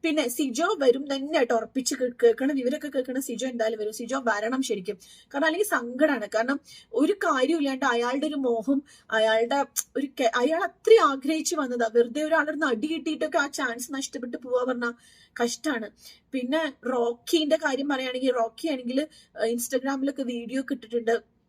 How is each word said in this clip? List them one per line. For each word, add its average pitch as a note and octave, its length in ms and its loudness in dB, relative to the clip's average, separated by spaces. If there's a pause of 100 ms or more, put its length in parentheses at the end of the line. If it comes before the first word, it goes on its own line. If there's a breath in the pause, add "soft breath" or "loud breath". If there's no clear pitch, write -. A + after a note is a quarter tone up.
പിന്നെ D4+ 280 0
സിജോ D4+ 500 -2
വരും C4+ 360 2
തന്നെ C#4+ 220 -2
ആയിട്ട് B3 160 2
ഉറപ്പിച്ച് A#3+ 420 -2
കേ-, B3+ 160 -2 (120)
കേൾക്കണം, C4 360 4
ഇവരൊക്കെ C#4 280 -2
കേൾക്കണം, C4 340 -4
സിജോ B3 260 -6
എന്തായാലും A3+ 320 -4
വരും. G#3+ 140 -4
സിജോ B3 260 -6
വരണം A#3+ 440 0
ശരിക്കും, G3+ 340 -4 (360 loud breath)
കാരണം C#4 120 0
അല്ലെങ്കിൽ F4 220 2
സങ്കടമാണ്. B3+ 600 0
കാരണം A#3+ 320 0 (340 loud breath)
ഒരു D4+ 200 4
കാര്യമില്ലാണ്ട് C#4 720 2
അയാളുടെ B3 420 2
ഒരു D4+ 80 -4
മോഹം, C4 480 0 (280 loud breath)
അയാളുടെ A3+ 540 4 (320)
ഒരു C#4 100 -2 (120)
കെ-, A#3+ 160 2
അയാൾ D#4 280 2
അത്രയും F#4 460 6
ആഗ്രഹിച്ചു D4+ 460 -2
വന്നതാ. B3 380 0
വെറുതെ A#3+ 300 2
ഒരാളുടെ D#4 280 2
നിന്ന് D4+ 140 -2
അടി B3+ 220 -2
കിട്ടിയിട്ടൊക്കെ D#4 500 -4
ആ C#4+ 100 2
ചാൻസ് B3+ 460 -6
നഷ്ടപ്പെട്ട് B3 440 -8
പോവാ B3 300 0
പറഞ്ഞാ A#3+ 260 -2 (500 soft breath)
കഷ്ടാണ്. A#3+ 460 -2 (420 loud breath)
പിന്നെ C4+ 420 -2 (120)
റോക്കിന്റെ B3+ 720 0
കാര്യം C#4 320 -2
പറയുകയാണെങ്കിൽ, C4 420 0
റോക്കി A#3 360 -2
ആണെങ്കിൽ, C4 340 -2
ഏഹ്, - 440 -6
ഇൻസ്റ്റാഗ്രാമിലൊക്കെ C4 800 -2
വീഡിയോ A#3+ 380 -4
ഒക്കെ C4+ 120 -4
ഇട്ടിട്ടുണ്ട് A3+ 640 -2 (140)